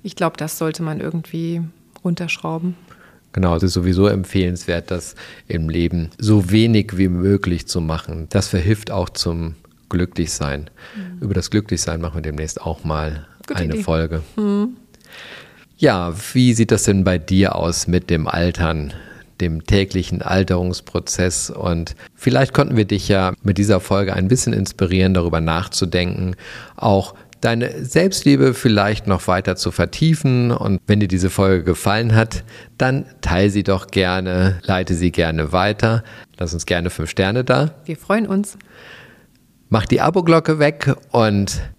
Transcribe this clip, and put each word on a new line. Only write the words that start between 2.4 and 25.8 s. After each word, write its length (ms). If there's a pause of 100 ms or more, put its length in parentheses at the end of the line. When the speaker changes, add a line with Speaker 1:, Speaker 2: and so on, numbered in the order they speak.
Speaker 2:
Genau, 240
es 60
ist 100
sowieso 340
empfehlenswert, 840
das 240 (340)
im 180
Leben 520
so 300
wenig 480
wie 120
möglich 580
zu 140
machen. 480
Das 180
verhilft 440
auch 180
zum 460 (340)
Glücklichsein. 800 (260)
Speaker 1:
Mhm. 260
Speaker 2:
Über 120
das 180
Glücklichsein 480
machen 160
wir 60
demnächst 400
auch 240
mal 420 (180)
Speaker 1:
Gute 140
Speaker 2:
eine 140
Speaker 1:
Idee. 100
Speaker 2:
Folge. 380 (160)
Speaker 1:
Mhm. 400 (960)
Speaker 2:
Ja, 380 (180)
wie 220
sieht 180
das 120
denn 200
bei 140
dir 380
aus 320
mit 220
dem 160
Altern, 680 (480)
dem 240
täglichen 560
Alterungsprozess? 1300
Und 480 (180)
vielleicht 380
konnten 240
wir 80
dich 240
ja 240 (100)
mit 140
dieser 240
Folge 320
ein 160
bisschen 240
inspirieren, 600
darüber 280
nachzudenken, 960 (400)